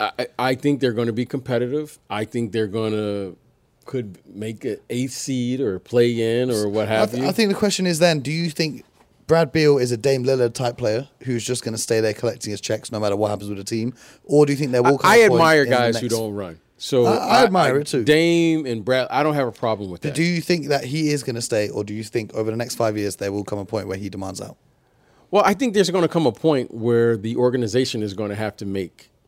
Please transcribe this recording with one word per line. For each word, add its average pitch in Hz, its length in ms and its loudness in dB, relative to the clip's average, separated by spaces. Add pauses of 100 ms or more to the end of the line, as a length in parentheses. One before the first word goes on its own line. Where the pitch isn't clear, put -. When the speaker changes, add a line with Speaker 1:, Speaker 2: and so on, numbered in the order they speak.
Speaker 1:
I, 107 180 0
I, 123 80 -4 (240)
I 135 40 0
think 139 260 0
they're 127 120 0
gonna 117 200 -2
be 120 120 -4
competitive. 127 760 -4 (120)
I 107 140 -4
think 113 280 -6
they're 110 140 -2
gonna, 104 680 -4 (540)
could 107 400 -10
make 107 380 -12
an 107 140 -4 (120)
eighth 127 220 -4
seed 127 480 -4
or 101 180 -2
play 117 640 2
in 127 80 0
or 107 180 0
what 104 200 0
Speaker 2:
I - 100 -4
Speaker 1:
have 107 140 4
Speaker 2:
th-, 123 100 -2
Speaker 1:
you. 135 60 0
Speaker 2:
I 185 40 0
think 214 160 2
the 196 100 0
question 190 280 0
is 170 140 0
then, 165 200 4
do 131 120 -6
you 165 180 -2
think 147 340 -4 (440)
Brad 160 220 4
Beal 147 280 6
is 123 140 0
a 120 40 0
Dame 131 280 0
Lillard 127 280 2
type 120 240 -4
player 123 320 -2 (140)
who's 117 220 -4
just 127 200 -4
gonna 110 140 -6
stay 110 220 0
there 107 120 2
collecting 107 380 -6
his 101 100 -8
checks - 320 -6
no 107 80 -6
matter 101 160 0
what 104 140 0
happens 101 180 -8
with 104 100 -10
the 98 60 -12
team? 113 300 -6 (300)
Or 147 200 6
do 143 80 2
you 139 60 -2
think 139 140 -2
there 123 100 4
will 214 140 4
Speaker 1:
I, - 20 -4
Speaker 2:
come 180 120 4
Speaker 1:
I 220 60 8
Speaker 2:
a 226 120 8
point - 120 4
Speaker 1:
admire 160 220 6
Speaker 2:
in 123 80 0
the 131 60 4
Speaker 1:
guys 117 200 2
who 110 100 -4
Speaker 2:
next 113 100 -2
Speaker 1:
don't 110 180 -4
run. 90 260 -10 (160)
So 123 300 2
Speaker 2:
I, 110 80 4
I - 260 4
Speaker 1:
I, 262 40 8
Speaker 2:
admire 175 320 4
Speaker 1:
I, 143 60 0
Speaker 2:
it 147 40 -10
too. 131 160 -2
Speaker 1:
Dame 160 640 4
and 113 180 -6
Brad, 127 280 0
I 135 100 2
don't 151 120 2
have 139 120 0
a 113 60 -6
problem 104 400 -4
with 85 100 -12
Speaker 2:
But 151 60 -6
Speaker 1:
that. 139 80 -8
Speaker 2:
do 160 80 0
you 175 160 0
think 156 260 -2
that 143 200 0
he 151 240 -2
is 143 120 -2
gonna 117 180 -6
stay, 104 280 -2
or 104 160 -6
do 104 100 -10
you 110 80 -8
think 107 320 -6
over 110 160 -4
the 110 60 -4
next 120 180 -6
five 110 240 -2
years 101 160 -4
there 101 160 -6
will 101 140 -4
come 101 160 -6
a 98 40 -8
point 98 220 -6
where 95 100 -6
he 98 120 -10
demands 95 320 -10
out? 101 160 -14 (720)
Speaker 1:
Well, 202 160 4
I - 80 4
think 233 180 -2
there's 185 180 4
gonna 170 180 2
come 165 180 2
a 117 60 4
point 143 420 0
where 117 420 2
the 113 200 -6
organization 123 680 0
is 104 100 -4
gonna 104 220 -6
have 107 240 -6
to 101 80 -10
make 98 420 -8 (200)